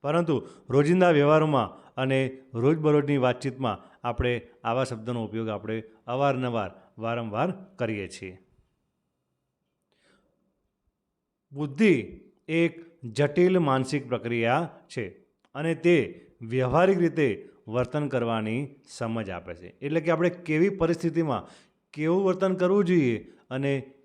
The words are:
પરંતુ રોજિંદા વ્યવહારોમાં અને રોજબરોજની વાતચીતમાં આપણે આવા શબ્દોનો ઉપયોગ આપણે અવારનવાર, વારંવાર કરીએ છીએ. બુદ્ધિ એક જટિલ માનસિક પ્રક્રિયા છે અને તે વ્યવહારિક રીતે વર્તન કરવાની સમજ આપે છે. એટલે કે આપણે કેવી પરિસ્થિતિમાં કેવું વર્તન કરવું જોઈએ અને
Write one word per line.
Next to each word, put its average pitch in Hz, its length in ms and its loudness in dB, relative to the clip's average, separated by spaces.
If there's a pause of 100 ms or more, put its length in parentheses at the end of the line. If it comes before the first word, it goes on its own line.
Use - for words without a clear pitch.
પરંતુ 151 460 0 (220)
રોજિંદા 170 420 4
વ્યવહારોમાં 147 720 4 (100)
અને 131 420 0 (160)
રોજબરોજની 147 640 2
વાતચીતમાં 123 880 -2
આપણે 120 340 -2 (220)
આવા 117 200 0
શબ્દોનો 117 420 -6
ઉપયોગ 110 220 -6
આપણે 110 360 -6 (240)
અવારનવાર, 127 640 -2 (260)
વારંવાર 113 540 -4 (240)
કરીએ 107 320 -6
છીએ. 92 300 -16 (3250)
બુદ્ધિ 143 680 2 (260)
એક 165 560 -2
જટિલ 147 560 2
માનસિક 131 500 0
પ્રક્રિયા 120 600 0 (280)
છે 104 120 -6 (460)
અને 160 200 -2
તે 160 520 2 (140)
વ્યવહારિક 131 560 2
રીતે 156 520 0 (180)
વર્તન 127 400 -2
કરવાની 117 600 -2 (200)
સમજ 113 420 -6
આપે 87 260 -10
છે. 90 120 -20
એટલે 151 340 -4
કે 156 100 0
આપણે 170 180 2
કેવી 170 400 0
પરિસ્થિતિમાં 165 760 -2 (460)
કેવું 165 300 0
વર્તન 185 300 0
કરવું 185 320 2
જોઈએ 139 460 2 (180)
અને 135 440 -4 (120)